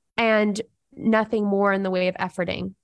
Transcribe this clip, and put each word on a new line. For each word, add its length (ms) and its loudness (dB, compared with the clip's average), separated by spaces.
and 440 2
nothing 520 0
more 260 2
in 120 -2
the 60 -2
way 180 0
of 80 -4
efforting, 680 -6